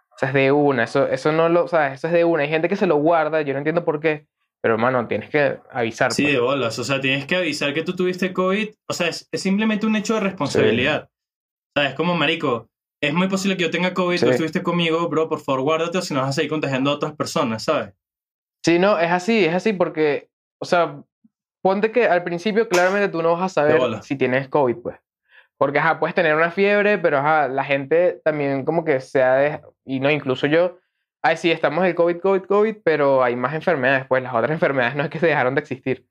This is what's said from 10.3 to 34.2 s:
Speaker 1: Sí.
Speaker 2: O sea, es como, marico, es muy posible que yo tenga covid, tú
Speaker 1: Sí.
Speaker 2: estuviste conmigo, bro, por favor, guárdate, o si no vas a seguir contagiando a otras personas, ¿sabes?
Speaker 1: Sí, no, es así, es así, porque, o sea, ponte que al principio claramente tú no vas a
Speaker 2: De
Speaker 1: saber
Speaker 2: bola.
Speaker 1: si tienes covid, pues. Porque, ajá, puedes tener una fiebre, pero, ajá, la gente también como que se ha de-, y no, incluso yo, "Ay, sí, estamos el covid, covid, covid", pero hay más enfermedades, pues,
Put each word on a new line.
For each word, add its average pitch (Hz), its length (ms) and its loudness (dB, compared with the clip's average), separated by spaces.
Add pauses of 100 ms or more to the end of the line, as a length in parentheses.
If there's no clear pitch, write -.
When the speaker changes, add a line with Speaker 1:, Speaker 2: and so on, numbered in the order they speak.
Speaker 1:
Sí. - 60 -20 (600)
Speaker 2:
O 151 60 0
sea, 139 80 0
es - 60 -10
como, 175 200 0
marico, 147 540 -2 (320)
es 147 120 -2
muy 180 140 0
posible 196 300 -2
que 175 60 -2
yo 160 60 -2
tenga 180 240 -4
covid, 180 260 -2
tú 175 60 2
Speaker 1:
Sí. - 60 4
Speaker 2:
estuviste 160 320 -2
conmigo, 170 460 -2
bro, 156 200 -2
por 151 120 -4
favor, 131 200 -4
guárdate, 165 380 -2
o - 20 -6
si 180 140 -8
no 131 60 0
vas 135 80 -2
a 139 40 -6
seguir 147 160 -2
contagiando 143 400 -2
a 147 60 0
otras 151 180 -6
personas, 123 520 -4
¿sabes? 123 280 -4 (680)
Speaker 1:
Sí, 170 160 4
no, 196 180 4
es 165 140 0
así, 180 340 2
es 160 80 2
así, 196 200 0
porque, 156 560 0 (280)
o - 80 -10
sea, 156 380 0 (580)
ponte 202 300 0
que 226 160 2
al 175 160 2
principio 196 440 -2
claramente 185 420 2
tú 165 120 -4
no 165 160 2
vas 175 40 -4
a 190 40 -2 (180)
Speaker 2:
De 151 60 2
Speaker 1:
saber 156 80 4
Speaker 2:
bola. 113 240 0
Speaker 1:
si - 140 -6
tienes 131 340 0
covid, 127 280 2
pues. - 200 -10 (600)
Porque, 139 180 0
ajá, 151 220 2
puedes 160 160 -2
tener 160 200 4
una 165 140 2
fiebre, 202 480 2
pero, 156 220 2
ajá, 151 280 2
la 135 160 -2
gente 143 640 0
también 139 400 -2
como 165 180 0
que 147 160 0
se 131 220 -2
ha 127 140 4
de-, 143 260 0 (240)
y 131 140 -6
no, 135 100 0
incluso 143 380 0
yo, 170 320 2 (420)
"Ay, 160 160 2
sí, 165 140 0
estamos 160 340 0
el 175 100 2
covid, 170 240 0
covid, 190 240 0
covid", 208 400 0
pero 139 400 2
hay 123 120 0
más 127 180 -2
enfermedades, 139 540 0
pues, 131 160 0